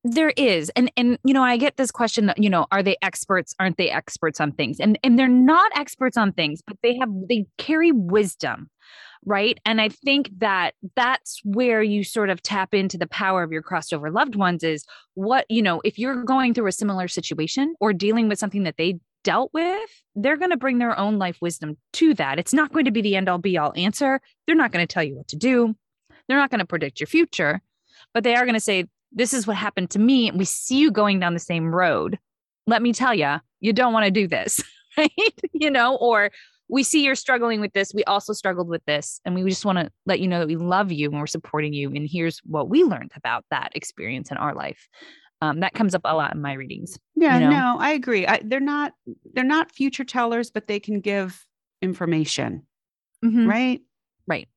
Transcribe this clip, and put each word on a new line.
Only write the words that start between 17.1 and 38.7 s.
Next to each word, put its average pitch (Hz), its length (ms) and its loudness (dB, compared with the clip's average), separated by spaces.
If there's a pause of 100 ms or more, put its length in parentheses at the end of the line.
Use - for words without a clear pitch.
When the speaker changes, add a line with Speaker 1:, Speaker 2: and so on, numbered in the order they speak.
Speaker 1:
or 214 120 2
dealing 214 360 2
with 202 100 -2
something 202 240 -4
that 160 140 -4
they 170 240 -2 (240)
dealt 196 280 0
with, 370 380 -4 (240)
they're 262 220 0
gonna 349 200 0
bring 247 220 0
their 233 180 0
own 208 220 0
life 185 240 -2
wisdom 160 340 -6 (180)
to 320 200 4
that. 139 240 0
It's - 160 -4
not 302 180 2
going 311 120 2
to 247 80 2
be 220 80 0
the 202 160 2
end 190 120 0
all 180 100 0
be 180 200 0
all 151 160 0
answer. 262 460 0 (260)
They're 320 80 2
not 285 160 4
gonna 175 160 0
tell 170 160 -2
you 139 140 -4
what 139 120 -16
to 147 80 -12
do. 233 380 2 (540)
They're 277 100 2
not 277 140 2
gonna 208 120 -2
predict 156 360 -6
your 151 80 -4
future, 185 520 0 (540)
but 226 80 0
they 240 140 2
are 254 100 2
gonna 226 140 0
say, 185 240 0 (260)
"This 240 240 -2
is 233 100 -2
what 202 120 -2
happened 196 340 -4
to - 80 -2
me. 233 300 4
And 180 100 -2
we 190 60 0
see - 340 -4
you 302 140 4
going 202 260 2
down 175 160 0
the 170 60 -4
same 165 340 -4
road. 160 460 0 (480)
Let 220 140 2
me 240 100 2
tell 247 220 0
ya, 147 260 0 (180)
you 214 140 0
don't 247 200 2
wanna 208 200 2
do 196 160 2
this," - 340 -2 (180)
<laughs> - 160 -10
right? 302 140 4 (420)
You 302 200 0
know, 254 240 4
or, 214 340 2 (380)
"We 269 160 2
see 302 200 2
you're 269 120 2
struggling 233 440 0
with 202 120 -4
this. 196 200 -2
We 202 120 -2
also 202 280 -2
struggled 180 360 -4
with 165 160 -6